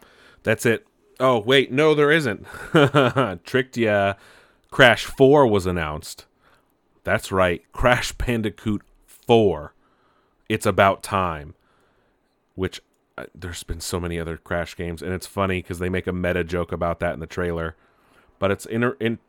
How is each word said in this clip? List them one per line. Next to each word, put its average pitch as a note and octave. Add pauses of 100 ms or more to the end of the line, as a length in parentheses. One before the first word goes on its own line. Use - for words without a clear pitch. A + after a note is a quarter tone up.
(440)
that's A2
it. A2 (340)
Oh, B2+
wait, B2+
no, D#3
there D3
isn't. D3 (260)
<laughs> C3+
Tricked B2+
ya. G#2 (560)
Crash A#2+
four C#3
was G2+
announced. D#2+ (760)
That's G2
right, F#2
Crash -
Bandicoot G#2+ (240)
four. F#2 (760)
It's G#2+
about G2
time. E2 (1000)
Which, F#2 (380)
uh, -
there's F2
been E2
so F2+
many E2+
other E2
Crash F2
games, E2+
and F2
it's F#2
funny F#2+
'cause E2+
they F2+
make F#2
a F#2
meta F2+
joke E2+
about E2+
that E2+
in C2
the D#2+
trailer. E2+ (600)
But G2
it's G2
inter-, A#2+
in-, A2+